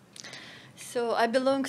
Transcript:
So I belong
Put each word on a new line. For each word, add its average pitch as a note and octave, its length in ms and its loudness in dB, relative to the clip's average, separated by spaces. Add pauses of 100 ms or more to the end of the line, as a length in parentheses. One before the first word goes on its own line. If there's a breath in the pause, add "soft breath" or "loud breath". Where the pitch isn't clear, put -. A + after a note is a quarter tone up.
(760 loud breath)
So A#3 360 -2
I A#3 140 4
belong C4 420 2